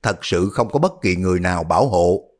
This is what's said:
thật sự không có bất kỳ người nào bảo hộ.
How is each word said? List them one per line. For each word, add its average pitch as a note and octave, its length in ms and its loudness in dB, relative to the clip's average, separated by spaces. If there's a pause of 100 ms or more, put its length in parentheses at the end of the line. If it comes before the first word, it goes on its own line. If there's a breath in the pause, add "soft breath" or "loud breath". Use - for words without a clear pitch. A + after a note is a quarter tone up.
thật G2+ 240 -4
sự F#2 240 0
không A#2 200 -2
có C#3 100 -2
bất F3+ 220 0
kỳ F2+ 140 0
người F#2 240 0
nào F2+ 240 -2
bảo E2+ 240 2
hộ. F2+ 360 2 (160)